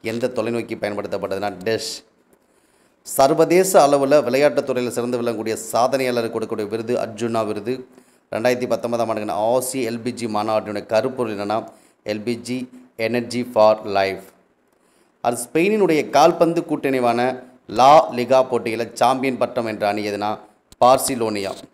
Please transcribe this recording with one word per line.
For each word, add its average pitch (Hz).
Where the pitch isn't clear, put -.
எந்த 120
தொலைநோக்கி 113
பயன்படுத்தப்பட்டதுன்னா 101
டெஷ். 110
சர்வதேச 156
அளவுல 143
விளையாட்டுத் 135
துறையில 123
சிறந்து 123
விளங்கக்கூடிய 110
சாதனையாளருக்கு 120
கொடுக்கக்கூடிய 107
விருது 113
அர்ஜுனா 113
விருது. 104
ரெண்டாயிரத்தி 120
பத்தொன்பதாம் 117
ஆண்டுக்கான 107
ஆசிய 127
எல் 117
பி 120
ஜி 117
மாநாட்டினுடைய 107
கருப்பொருள் 120
என்னன்னா 101
எல் 104
பி 120
ஜி 127
energy 117
for 107
life. 95
அது 120
ஸ்பெயினினுடைய 175
கால்பந்து 165
கூட்டணிவான 131
லா 139
லிகா 127
போட்டியில 113
சாம்பியன் 131
பட்டம் 120
என்ற 104
அணி 107
எதுனா 104
பார்சிலோனியா. 117